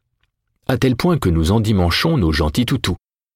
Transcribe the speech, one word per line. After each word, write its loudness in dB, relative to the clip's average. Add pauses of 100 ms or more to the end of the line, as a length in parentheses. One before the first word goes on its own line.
(680)
À 0
tel 0
point 0
que 0
nous 2
endimanchons 0
nos 2
gentils 0
toutous. -4 (400)